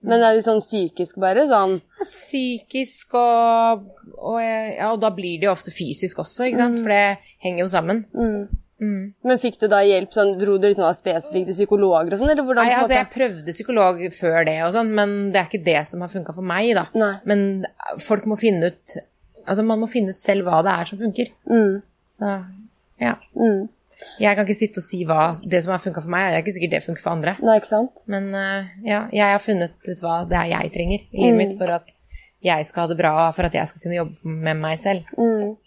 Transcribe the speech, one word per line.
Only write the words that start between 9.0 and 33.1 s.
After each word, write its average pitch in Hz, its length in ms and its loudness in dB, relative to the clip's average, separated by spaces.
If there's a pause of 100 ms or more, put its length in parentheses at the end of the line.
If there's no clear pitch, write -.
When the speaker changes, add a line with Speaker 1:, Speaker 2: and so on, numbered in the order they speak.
Speaker 1:
Men 247 160 4
fikk 233 180 -2
du 214 100 0
da 202 120 6
hjelp, 196 320 4
sånn, 202 260 2
dro 196 220 2
du 202 80 4
liksom 196 160 2
da 165 80 4
spesifikt 180 560 -4
til 185 80 -4
psykologer 190 560 4
og 202 80 -2
sånn, 285 100 2
eller 294 140 2
hvordan 240 220 2
Speaker 2:
Nei, - 20 2
Speaker 1:
på 247 80 2
en 254 80 2
Speaker 2:
altså, 240 80 0
Speaker 1:
måte? 254 80 4
Speaker 2:
jeg - 160 -8
prøvde 175 400 -4
psykolog 190 460 2 (100)
før 165 320 2
det 156 120 0 (100)
og 175 80 0
sånn, 226 200 0
men 202 200 2 (180)
det 196 80 4
er 170 80 -4
ikke 180 160 -8
det 156 240 2
som 175 160 -10
har 170 80 -12
funket 165 240 -10
for 185 100 -10
meg, 208 300 0
da. 175 80 0 (100)
Speaker 1:
Nei. 214 200 0 (100)
Speaker 2:
Men 202 220 2 (520)
folk 214 280 -2
må 214 120 0
finne 185 320 2
ut, - 280 -18 (500)
altså, 202 160 0
man 220 160 0
må 226 80 -4
finne 208 240 0
ut - 80 -12
selv 196 240 0
hva 165 180 4
det 185 140 2
er 170 160 -6
som 202 80 -12
funker. 226 320 -4 (160)
Speaker 1:
Mm. 202 320 4 (300)
Speaker 2:
Så, 202 240 -4 (680)
ja. 233 140 0 (200)
Speaker 1:
Mm. 208 300 2 (560)
Speaker 2:
Jeg 208 160 4
kan 208 80 0
ikke 202 140 -2
sitte 208 240 -4
og - 20 -4
si - 140 -6 (100)
hva 156 140 4 (180)
det 175 240 0
som 185 80 -2
har 180 80 -2
funket 165 240 -6
for 175 80 -6
meg, 185 160 0
det 165 80 0
er 165 80 0
ikke 208 140 -4
sikkert 165 180 -2
det 156 80 -2
funker 165 160 -8
for 170 160 -2
andre. 160 240 -2
Speaker 1:
Nei, 220 160 4
ikke 214 160 0
sant? 226 300 -2 (100)
Speaker 2:
Men, 196 220 -6
eh, 196 320 -4 (180)
ja, 208 140 -2 (100)
jeg 202 240 2
har 202 80 2
funnet 185 480 -4
ut 175 160 -10
hva 165 140 0 (100)
det 175 80 0
er 170 160 0
jeg 165 220 -4
trenger 175 260 -2
i - 160 -16
livet 240 160 6
Speaker 1:
Mm. 226 80 6
Speaker 2:
mitt 196 160 0
for 180 160 -2
at 170 160 -6 (560)
jeg 156 220 2
skal - 180 -4
ha 160 40 -2
det 160 120 -2
bra, 165 320 2